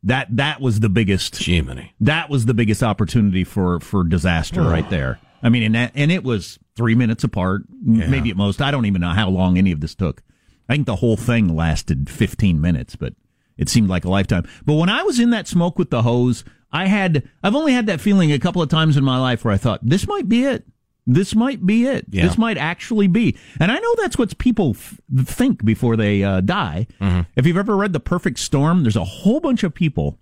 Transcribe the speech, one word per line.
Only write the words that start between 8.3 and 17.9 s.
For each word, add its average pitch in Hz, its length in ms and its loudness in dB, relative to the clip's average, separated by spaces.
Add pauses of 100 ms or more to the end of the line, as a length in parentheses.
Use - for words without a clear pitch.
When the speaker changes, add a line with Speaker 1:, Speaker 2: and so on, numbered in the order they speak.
Speaker 1:
most. 101 240 0
I 143 100 0
don't 127 140 -2
even 98 160 0
know 87 80 -2
how 98 200 0
long 92 280 2
any 92 160 4
of 73 80 -6
this 78 140 -8
took. 87 280 -4 (440)
I - 60 -2
think 147 140 0
the 110 80 4
whole 113 220 2
thing 110 380 2
lasted 76 540 0
fifteen 95 500 0
minutes, 78 360 -2
but - 180 -10 (420)
it 120 140 -4
seemed 110 180 2
like 90 160 -2
a 87 60 -4
lifetime. 95 360 0 (200)
But 147 100 2
when 170 140 2
I 269 140 -2
was 311 160 0
in 240 100 4
that 220 180 -2
smoke 175 300 -2
with 180 140 -2
the 120 100 0
hose, 120 420 0 (280)
I 180 160 -2
had, 185 340 0 (220)
I've 202 100 0
only 294 200 2
had 247 120 0
that 170 160 -4